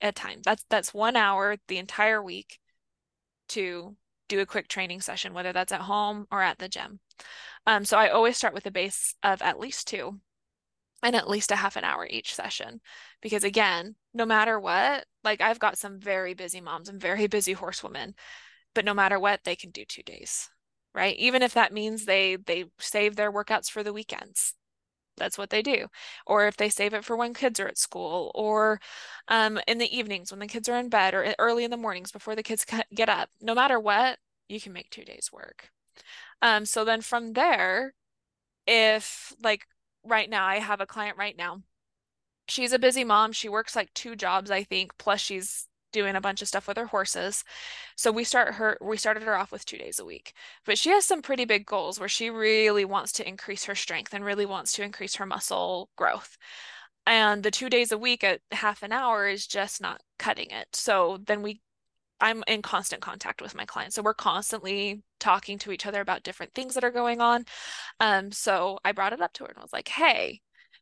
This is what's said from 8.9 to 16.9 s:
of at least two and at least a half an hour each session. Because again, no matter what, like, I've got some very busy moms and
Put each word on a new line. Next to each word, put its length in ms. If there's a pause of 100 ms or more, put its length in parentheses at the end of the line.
of 180
at 180
least 280
two 340 (840)
and 120
at 140
least 220
a 40
half 200
an 80
hour 260
each 260
session. 460 (400)
Because 220
again, 520 (180)
no 120
matter 340
what, 460 (180)
like, 180
I've 180
got 180
some 220
very 340
busy 280
moms 280
and 100